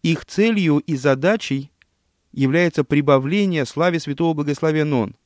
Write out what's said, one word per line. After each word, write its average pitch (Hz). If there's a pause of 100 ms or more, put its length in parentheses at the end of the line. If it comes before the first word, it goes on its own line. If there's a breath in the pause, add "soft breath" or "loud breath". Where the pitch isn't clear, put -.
Их -
целью 196
и 156
задачей 139 (600)
является 151
прибавление 147
славе 165
святого, 160
благословен 151
он. 117